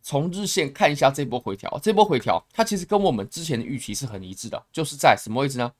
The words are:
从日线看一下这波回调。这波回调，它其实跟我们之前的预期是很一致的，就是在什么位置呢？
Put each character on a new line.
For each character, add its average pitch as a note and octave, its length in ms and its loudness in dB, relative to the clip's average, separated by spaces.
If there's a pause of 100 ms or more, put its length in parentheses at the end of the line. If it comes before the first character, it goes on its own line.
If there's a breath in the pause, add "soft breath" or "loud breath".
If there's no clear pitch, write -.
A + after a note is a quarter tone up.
从 D3+ 280 -2
日 G3 160 -6
线 D3 260 -2
看 D#3 180 2
一 D3 60 -2
下 C#3 140 4
这 C#3 160 -4
波 A#2+ 120 -4
回 G2+ 160 -6
调。 - 280 -8
这 G#3+ 100 2
波 G#3 100 6
回 E3+ 160 4
调， F#2+ 240 2 (120)
它 A3+ 100 2
其 G#3 100 -2
实 F#3 120 -4
跟 G#3 120 2
我 F#3+ 140 4
们 G#2 160 -4
之 E3 160 -12
前 D3 140 -2
的 A#2 80 -6
预 C#3 120 -6
期 - 140 -8
是 C#3 140 -6
很 G2+ 160 -10
一 F#2 120 -12
致 A2+ 140 -12
的， - 240 -8
就 D#3+ 100 -4
是 D3 140 -6
在 C#3 180 6
什 - 160 -4
么 B2 120 0
位 C#3+ 40 0
置 C3+ 120 -4
呢？ A#2+ 220 -2